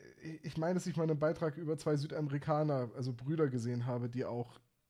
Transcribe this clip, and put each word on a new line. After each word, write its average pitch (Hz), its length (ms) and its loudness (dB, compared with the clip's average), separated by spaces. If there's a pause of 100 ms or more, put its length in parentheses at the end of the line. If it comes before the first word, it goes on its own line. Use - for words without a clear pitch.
(220)
ich, 156 220 -10
ich 151 140 -8
meine, 170 160 2
dass 180 120 0
ich 160 100 -2
mal 165 80 4
einen 160 140 2
Beitrag 156 380 2
über 160 220 -2
zwei 151 180 2
Südamerikaner, 143 1000 0
also 131 160 -2
Brüder, 143 360 2
gesehen 120 380 0
habe, 123 240 0
die 123 140 -2
auch 120 360 -6 (300)